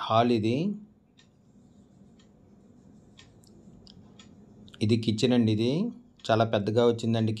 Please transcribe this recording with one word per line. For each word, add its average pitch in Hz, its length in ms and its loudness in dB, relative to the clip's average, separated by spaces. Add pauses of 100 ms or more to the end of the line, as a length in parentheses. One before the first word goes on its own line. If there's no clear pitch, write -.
హాల్ 117 320 2
ఇది. 113 180 0 (4000)
ఇది 110 120 2 (100)
కిచెన్ 120 320 0
అండి 110 180 2
ఇది. 113 160 0 (560)
చాలా 110 160 2 (100)
పెద్దగా 110 360 0
వచ్చిందండి. 113 500 -2